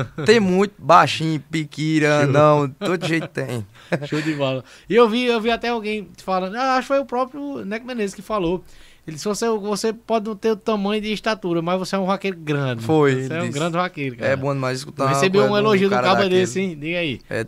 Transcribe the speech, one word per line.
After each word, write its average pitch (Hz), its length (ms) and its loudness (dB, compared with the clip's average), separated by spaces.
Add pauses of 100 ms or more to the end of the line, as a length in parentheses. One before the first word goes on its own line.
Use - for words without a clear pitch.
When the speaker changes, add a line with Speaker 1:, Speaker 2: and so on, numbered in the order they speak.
Speaker 1:
<laughs> - 200 -8
Speaker 2:
Tem 226 140 6
muito 196 400 2
baixinho, 160 600 4 (120)
piquira, 151 720 2
Speaker 1:
Show. 143 100 2
Speaker 2:
não, 147 360 6
todo 170 360 -4
jeito 156 220 -2
tem. 123 360 -6 (220)
Speaker 1:
<laughs> 143 240 -6
Show 151 140 -2
de 156 100 -2
bola. 131 300 -2 (260)
E 180 60 2
eu 233 120 8
vi, 240 180 0
eu 233 140 2
vi 226 120 0
até 233 180 -2
alguém 214 400 -6 (140)
falando, 185 320 -4
ah, 262 220 0
acho 254 40 0
que 247 60 -8
foi 277 120 2
o 277 60 -4
próprio 262 580 -6
Neco 220 220 -8
Menezes 226 300 -6
que 196 80 -16
falou. 185 400 -2 (420)
Ele 160 100 -12
disse, 147 140 -10
"Você, 214 200 -2
você 214 440 -2
pode 226 320 -2
não 220 100 -6
ter 220 160 0
o 220 60 2
tamanho 214 440 -2
de 214 120 -4
estatura, 190 480 -2
mas 175 180 -2
você 185 160 -6
é 196 40 0
um 190 80 0
vaqueiro 190 300 -2
grande. 139 460 -2
Speaker 2:
Foi, 143 300 4
Speaker 1:
Você 127 60 0 (140)
é - 40 -4
Speaker 2:
ele - 60 -2
Speaker 1:
um - 40 -4
Speaker 2:
disse. 143 120 -4
Speaker 1:
grande 165 180 -2
vaqueiro, 147 400 -4
cara." 127 140 0
Speaker 2:
É 135 40 2
bom 135 180 -2
demais 131 260 -2
escutar 147 240 -6
Speaker 1:
Eu 135 40 2
Speaker 2:
uma 135 60 2
Speaker 1:
recebi 185 240 2
Speaker 2:
coisa 208 80 6
Speaker 1:
um - 20 4
Speaker 2:
de 202 60 2
um 208 40 2
Speaker 1:
elogio 208 300 4
de 196 60 2
um - 20 2
Speaker 2:
cara - 120 2
Speaker 1:
cabo 190 160 4
Speaker 2:
daquele. 185 180 2
Speaker 1:
desse, 180 180 -2
hein? 185 180 -4
Diga 160 200 -6
aí. 156 320 -4
Speaker 2:
É, 113 180 -4